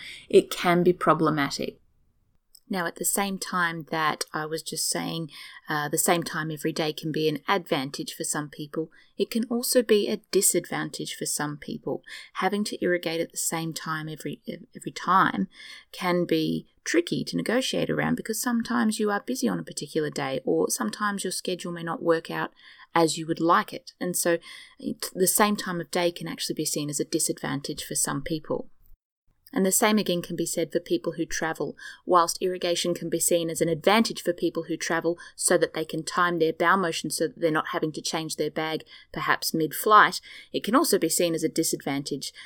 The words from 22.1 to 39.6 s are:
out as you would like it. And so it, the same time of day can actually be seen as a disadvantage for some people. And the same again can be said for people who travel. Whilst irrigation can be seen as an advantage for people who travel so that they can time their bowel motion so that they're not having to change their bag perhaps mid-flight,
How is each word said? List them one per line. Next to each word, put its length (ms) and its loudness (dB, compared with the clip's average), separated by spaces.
out 180 -4
as 200 4
you 120 -6
would 120 -2
like 320 4
it. 280 -14
And 160 -2
so 220 2
it, 340 -6
the 140 2
same 260 4
time 260 -4
of 120 -10
day 180 2
can 160 -6
actually 300 -6
be 80 -2
seen 260 -2
as 80 -4
a 60 0
disadvantage 800 -2
for 100 -8
some 280 -2
people. 480 -4
And 120 2
the 80 2
same 240 4
again 260 2
can 140 -8
be 80 0
said 260 -2
for 100 0
people 320 -2
who 120 -4
travel. 520 -4
Whilst 380 4
irrigation 520 0
can 140 -6
be 120 0
seen 280 2
as 140 -2
an 80 4
advantage 500 4
for 140 0
people 300 -2
who 120 -4
travel 400 0
so 220 4
that 160 2
they 120 -4
can 180 -6
time 380 0
their 120 4
bowel 240 4
motion 340 -2
so 180 0
that 120 -16
they're 100 2
not 180 0
having 240 -2
to 100 -10
change 340 -4
their 140 -2
bag 320 -2
perhaps 420 0
mid-flight, 680 6